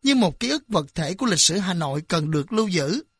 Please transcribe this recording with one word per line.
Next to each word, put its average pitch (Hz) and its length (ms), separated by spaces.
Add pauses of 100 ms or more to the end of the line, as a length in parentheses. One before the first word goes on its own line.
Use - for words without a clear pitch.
như 277 120
một 202 240
ký 240 100
ức 294 180
vật 170 180 (100)
thể 160 180
của 220 120
lịch 185 140
sử 170 180
Hà 190 160
Nội 151 340
cần 160 240
được 151 220
lưu 220 140
giữ. 180 360 (160)